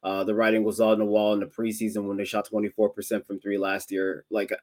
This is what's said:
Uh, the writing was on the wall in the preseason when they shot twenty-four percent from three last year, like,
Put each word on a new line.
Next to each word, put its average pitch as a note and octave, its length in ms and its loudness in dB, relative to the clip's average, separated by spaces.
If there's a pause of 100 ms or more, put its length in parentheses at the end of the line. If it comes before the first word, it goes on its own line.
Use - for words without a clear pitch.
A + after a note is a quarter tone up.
Uh, F#2+ 220 -2
the G#2 100 0
writing A2 300 4
was G#2 180 0
on A2 160 6
the G#2+ 80 2
wall G#2+ 280 4
in G2+ 60 2
the G2 60 -2
preseason A2 600 -4
when G2 120 -4
they G2+ 80 -4
shot G#2 200 -4
twenty-four G#2+ 440 0
percent G2+ 380 -6
from G2+ 120 -8
three G2+ 200 -2
last G2 320 -4
year, F#2+ 400 -2
like, G#2 200 -2 (100)